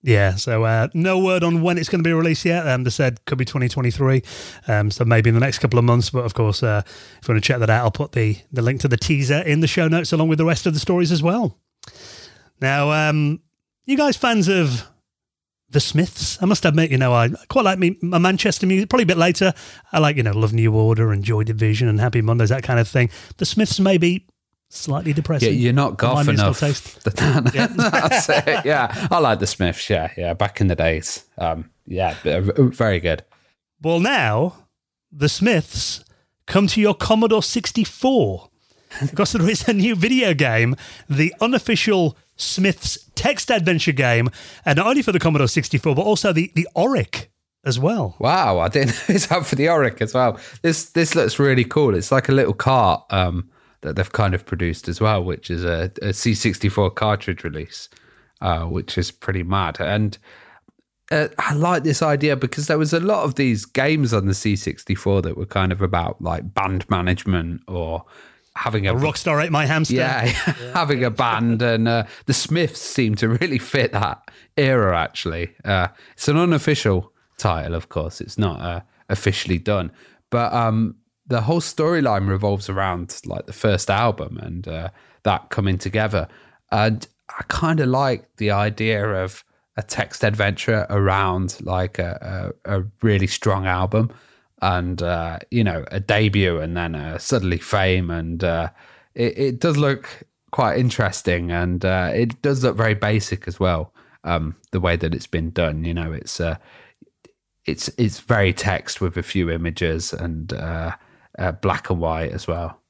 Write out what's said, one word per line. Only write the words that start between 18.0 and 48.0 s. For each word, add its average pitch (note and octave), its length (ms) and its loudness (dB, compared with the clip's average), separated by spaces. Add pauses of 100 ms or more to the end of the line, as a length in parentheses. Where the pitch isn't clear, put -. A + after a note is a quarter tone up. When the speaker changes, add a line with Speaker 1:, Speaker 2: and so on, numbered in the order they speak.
Speaker 1:
my F3 160 0
Manchester F3+ 480 2
music. F#3+ 240 2
Probably B3 140 4
a - 20 2
bit F3 100 2
later. F3 380 2 (360)
I D#3+ 100 2
like, D3+ 160 4
you C3 60 2
know, A2 100 2
Love G#2+ 200 2
New A2+ 220 4
Order A2 380 4
and G2+ 120 -2
Joy G#2+ 200 0
Division A2 440 2
and G#2+ 100 4
Happy A#2+ 220 2
Mondays, A2+ 300 4
that C3 120 0
kind B2 160 0
of A#2 80 4
thing. A#2+ 220 2 (300)
The F3 80 -2
Smiths - 340 0
maybe F#3 460 2 (480)
slightly D3+ 380 -4
depressing. D3 420 2
Speaker 2:
Yeah, B2+ 60 2
you're A#2+ 120 4
not C3+ 280 0
Speaker 1:
For A#2+ 60 2
my B2 80 2
Speaker 2:
goth D3 120 4
Speaker 1:
musical G#2 220 4
Speaker 2:
enough. C3+ 100 0
Speaker 1:
taste. - 480 -4
Speaker 2:
<laughs> B2 480 2
Speaker 1:
Yeah. C3+ 140 2
Speaker 2:
That's A#3 600 2
it. D#3 360 2
Yeah, C#3 440 0
I F3 120 4
like A#2 180 4
the F#2+ 80 0
Smiths. - 420 -2
Yeah, E2 280 0
yeah. F2 180 -2
Back F#2+ 260 -2
in G2 60 4
the F2+ 80 4
days. D#2+ 480 -2 (160)
Um, E2 320 -4 (160)
yeah, F2+ 380 -2
b-, D#2 160 0
v-, B2 300 4
very A2 280 0
good. E2 240 -2 (580)
Speaker 1:
Well, E3 200 0
now F3 640 0 (460)
the D3 160 0
Smiths - 760 -2 (440)
come G3+ 200 4
to G#3+ 140 0
your G#3 120 4
Commodore A3 520 2
sixty-four. A3+ 1080 0 (600)
Because - 220 -2
there F#3 160 2
is A3 200 -2
a A#3+ 40 2
new G#3+ 220 2
video G#3+ 400 2
game, A#2+ 400 2 (340)
the D3+ 320 2
unofficial G#3+ 760 2 (180)
Smiths - 640 -2 (160)
text - 380 -2
adventure E3+ 400 2
game, B2 360 2 (360)
and D3 120 2
not F#3+ 120 2
only C#4 140 2
for A3 100 0
the F3+ 80 2
Commodore D3 260 2
sixty-four, D3 480 0
but D3 80 0
also G#3 300 2
the, D#3+ 240 0
the E3+ 180 0
Oric A3 540 -2 (360)
as B2 140 -2
well. D3 400 -2